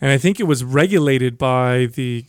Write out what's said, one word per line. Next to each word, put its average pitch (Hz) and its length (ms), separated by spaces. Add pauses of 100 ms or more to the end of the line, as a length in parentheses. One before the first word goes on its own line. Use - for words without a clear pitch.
And 135 100
I 127 60
think 185 220
it 202 40
was 139 180
regulated 135 760
by 127 480
the 123 420